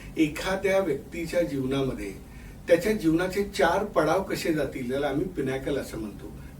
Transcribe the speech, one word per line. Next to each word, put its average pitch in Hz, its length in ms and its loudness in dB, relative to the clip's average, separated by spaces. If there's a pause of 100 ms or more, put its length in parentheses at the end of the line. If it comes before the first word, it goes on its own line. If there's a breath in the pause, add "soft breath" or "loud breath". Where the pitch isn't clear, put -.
(160 loud breath)
एखाद्या 190 640 2
व्यक्तीच्या 170 640 0
जीवनामध्ये 131 960 -2 (320 loud breath)
त्याच्या 180 240 6
जीवनाचे 185 520 2
चार 185 400 2
पडाव 165 380 2
कसे 170 300 -2
जातील, 135 360 -2
ज्याला 143 180 0
आम्ही 143 180 0
पिनॅकल 135 520 -2
असं - 220 -6
म्हणतो, 104 340 -10 (280 loud breath)